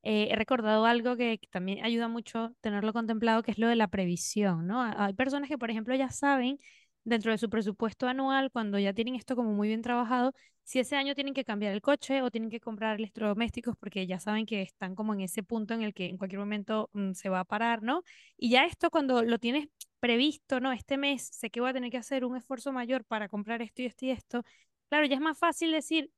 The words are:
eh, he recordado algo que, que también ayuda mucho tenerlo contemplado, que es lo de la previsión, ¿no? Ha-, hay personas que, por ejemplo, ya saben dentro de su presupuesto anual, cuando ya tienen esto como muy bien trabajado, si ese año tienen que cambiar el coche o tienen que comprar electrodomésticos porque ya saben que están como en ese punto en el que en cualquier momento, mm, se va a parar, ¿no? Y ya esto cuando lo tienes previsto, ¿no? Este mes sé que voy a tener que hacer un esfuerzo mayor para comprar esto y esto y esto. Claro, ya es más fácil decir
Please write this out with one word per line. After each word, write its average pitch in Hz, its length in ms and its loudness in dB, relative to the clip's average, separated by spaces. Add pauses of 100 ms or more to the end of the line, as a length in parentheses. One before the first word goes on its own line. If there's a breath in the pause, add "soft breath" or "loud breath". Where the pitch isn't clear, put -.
eh, 214 280 2
he 214 60 2
recordado 220 500 4
algo 240 300 4
que, 226 220 0
que - 100 -18
también 190 360 -4
ayuda 233 240 0
mucho 226 520 -4
tenerlo 208 320 0
contemplado, 226 500 2
que 220 100 -2
es 196 60 -4
lo 226 100 4
de 233 80 4
la 214 120 4
previsión, 180 800 0
¿no? 233 160 0
Ha-, 208 240 0
hay 196 80 -2
personas 269 340 0
que, 285 100 -4
por 226 120 -4
ejemplo, 226 240 -2
ya 262 160 0
saben 277 480 2 (460 loud breath)
dentro 226 280 2
de 214 60 2
su 233 120 0
presupuesto 220 580 -2
anual, 269 420 0
cuando 208 280 -2
ya 202 140 2
tienen 233 220 -2
esto 240 220 -4
como 226 160 0
muy 208 160 2
bien 220 140 0
trabajado, 247 520 2 (300 soft breath)
si - 160 0
ese 285 160 0
año 277 180 0
tienen 277 200 -2
que 269 100 -2
cambiar 202 280 -2
el 208 80 -2
coche 269 420 2
o 247 80 2
tienen 226 200 -4
que 233 100 -10
comprar 220 360 -4
electrodomésticos 214 840 -2
porque 190 300 -6
ya 180 120 -4
saben 214 260 -2
que 202 160 -4
están 190 340 -8
como 214 180 -2
en 196 60 -2
ese 190 240 -4
punto 220 300 -4
en 226 80 -2
el 208 120 -4
que 185 120 -4
en 185 120 -6
cualquier 196 220 -6
momento, 208 520 -2
mm, 196 200 -2
se 190 160 -6
va 185 120 0
a 185 40 -2
parar, 226 380 0
¿no? 285 200 0 (340 loud breath)
Y 233 140 0
ya 254 160 8
esto 339 240 0
cuando 254 320 4
lo 233 160 2
tienes 285 300 0 (320)
previsto, 247 600 2
¿no? 262 120 0
Este 269 260 -2
mes 277 340 0
sé - 180 -8
que 240 100 -4
voy 254 100 2
a - 20 -4
tener 247 180 -4
que 247 80 -4
hacer 262 260 -2
un 254 120 -2
esfuerzo 262 360 -6
mayor 247 320 -2
para 214 240 -4
comprar 208 340 -4
esto 226 200 -8
y 254 40 -2
esto 254 200 -6
y 262 40 0
esto. - 340 -4 (440 soft breath)
Claro, 302 180 4
ya 269 100 2
es 262 40 -2
más 311 180 0
fácil 330 340 2
decir 311 460 0